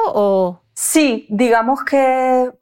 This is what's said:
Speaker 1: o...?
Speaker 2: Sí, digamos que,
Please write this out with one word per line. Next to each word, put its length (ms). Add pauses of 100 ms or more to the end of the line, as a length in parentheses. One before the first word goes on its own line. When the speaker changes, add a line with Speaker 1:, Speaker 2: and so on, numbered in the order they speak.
Speaker 1:
o...? 540 (120)
Speaker 2:
Sí, 560
digamos 540
que, 640 (120)